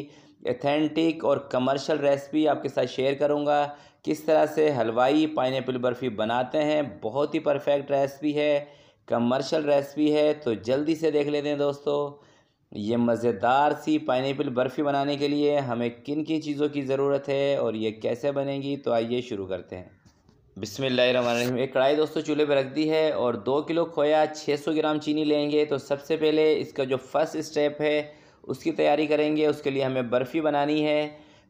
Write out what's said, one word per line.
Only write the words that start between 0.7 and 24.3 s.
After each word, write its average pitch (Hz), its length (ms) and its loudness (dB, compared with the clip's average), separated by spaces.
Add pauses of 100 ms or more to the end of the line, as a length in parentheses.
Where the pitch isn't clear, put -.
और 135 260 0
कमर्शियल 139 500 0
रेसिपी 143 460 0
आपके 139 220 0
साथ 131 200 0
शेयर 135 260 0
करूंगा। 147 500 2 (400)
किस 151 200 -4
तरह 156 220 4
से 151 240 2
हलवाई 127 560 2
पाइनएप्पल 131 520 -2
बर्फ़ी 123 320 -2
बनाते 117 480 -2
हैं, 151 420 0
बहुत 139 320 -2
ही 160 80 0
परफेक्ट 143 500 0
रेसिपी 139 420 0
है, 147 340 0 (400)
कमर्शियल 127 560 0
रेसिपी 147 460 2
है। 151 260 4
तो 127 220 -2
जल्दी 139 380 0
से 156 160 0
देख 147 160 2
लेते 147 220 -2
हैं 147 80 -2
दोस्तों, 143 400 -2 (760)
ये 104 260 -2
मज़ेदार 120 800 2
सी 156 260 0
पाइनएप्पल 135 500 -2
बर्फ़ी 127 320 0
बनाने 139 340 0
के 143 100 -2
लिए 147 320 0
हमें 120 300 -2 (140)
किन 151 200 -4
किन 156 180 -4
चीज़ों 147 280 -2
की 139 140 -6
ज़रूरत 139 460 0
है 139 300 0
और 117 180 -2
ये 110 160 -2
कैसे 117 400 -4
बनेगी। 139 440 -4
तो 135 140 -4
आइए 117 320 0
शुरू 98 240 -6
करते 90 280 -8
हैं। 90 160 -14 (680)
बिस्मिल्लाहिर्रहमानिर्रहीम। 123 1000 0
एक 131 140 -2
कढ़ाई 135 220 4
दोस्तों 151 260 0
चूल्हे 147 240 0
पर 143 120 2
रख 131 160 0
दी 156 140 0
है 156 260 2
और 117 260 0
दो 131 240 0
किलो 165 240 0
खोया, 156 400 2
छः 147 300 -4